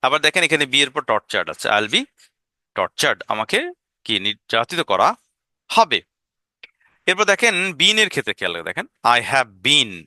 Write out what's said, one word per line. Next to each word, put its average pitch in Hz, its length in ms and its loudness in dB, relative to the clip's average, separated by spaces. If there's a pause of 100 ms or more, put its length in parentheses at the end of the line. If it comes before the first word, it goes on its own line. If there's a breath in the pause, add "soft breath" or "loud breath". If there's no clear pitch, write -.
আবার 139 200 2
দেখেন 175 220 2
এখানে 147 260 0
be 139 120 2
এর 131 100 -8
পর 147 140 -4
টর্চার্ড 101 440 -2
আছে, - 120 -10 (100)
I'll 107 200 0
be 226 60 2 (760 soft breath)
tortured, 104 420 -2 (140)
আমাকে 110 240 -4 (480)
কি 113 80 -4 (120)
নির্যাতিত 117 560 -4 (100)
করা 98 160 4 (680)
হবে। 151 240 2 (1080 soft breath)
এরপর 190 240 2
দেখেন 220 200 2 (260)
been 202 240 4
এর 196 100 0
ক্ষেত্রে 113 260 -4
খেয়াল 87 160 -4
করে 82 140 -8
দেখেন 165 160 -10 (320)
I - 20 4 (120)
have 131 180 0 (180)
been 135 240 2 (160)